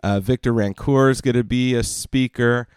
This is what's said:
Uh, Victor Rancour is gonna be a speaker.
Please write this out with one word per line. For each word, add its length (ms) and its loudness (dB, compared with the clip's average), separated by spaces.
Uh, 160 0
Victor 340 -2
Rancour 580 2
is 100 -2
gonna 240 0
be 300 0
a 100 0
speaker. 800 -2